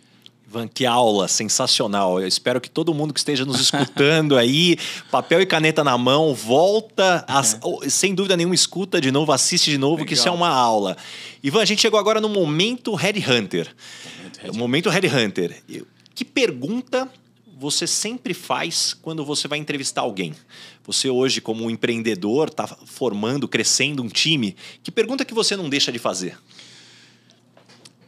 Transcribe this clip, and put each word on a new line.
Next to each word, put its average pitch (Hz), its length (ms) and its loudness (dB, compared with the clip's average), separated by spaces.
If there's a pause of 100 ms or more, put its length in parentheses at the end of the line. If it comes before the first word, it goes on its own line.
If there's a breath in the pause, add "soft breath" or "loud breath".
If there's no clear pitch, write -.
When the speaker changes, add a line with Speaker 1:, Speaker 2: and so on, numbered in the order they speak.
(480 soft breath)
Speaker 1:
Ivan, 113 200 -8
que - 180 -2
aula 113 420 4
sensacional. 101 960 0
Eu 92 60 -2
espero 123 340 0
que - 80 -16
todo 165 240 -2
mundo 151 200 -2
que - 60 -4
esteja 135 240 0
nos 131 160 -2
escutando 143 800 4
Speaker 2:
<laughs> - 0 -
Speaker 1:
aí, 147 400 4 (340 loud breath)
papel 165 300 4
e 190 40 4
caneta 156 380 2
na 131 140 4
mão, 135 360 4
volta, 180 920 2
as-, 131 280 2
Speaker 2:
Uhum. 113 40 -14 (220)
Speaker 1:
ou, 139 80 -4
sem 190 260 0
dúvida 190 220 0
nenhuma, 175 180 0
escuta 185 460 0
de 131 100 0
novo, 147 220 2
assiste - 380 2
de 143 60 2
novo, 147 280 0
que - 80 -6
isso 131 160 2
é - 20 0
Speaker 2:
Legal. 175 60 -4
Speaker 1:
uma 175 120 2
aula. 113 460 2 (480 loud breath)
Ivan, 143 180 2
a 208 40 4
gente 196 160 0
chegou 214 180 4
agora 214 220 2
no 214 80 0
momento 202 680 0
Headhunter. 127 720 0
Speaker 2:
Momento - 720 -20
Headhunter. - 120 -14
Speaker 1:
O 107 60 -10
momento 131 320 0
Headhunter. 127 800 0
Eu, - 180 -14 (280)
que - 100 -10
pergunta 247 880 -4 (480)
você 147 300 -4
sempre 214 460 -4
faz - 600 -4
quando 160 320 -8
você 143 220 -4
vai 147 100 -4
entrevistar 147 440 -6
alguém? 95 320 -4 (520 loud breath)
Você 117 240 -2
hoje, 123 320 2
como 113 220 -6
um 117 80 -4
empreendedor, 113 800 -2
tá 107 160 -8
formando, 117 800 -4
crescendo 131 560 -2
um 110 60 -8
time. 123 460 0 (280 loud breath)
Que - 80 -10
pergunta 240 340 -2
que - 80 -16
você 214 220 0
não 180 140 -6
deixa 139 220 0
de 120 60 -8
fazer? 92 400 -4 (1700 loud breath)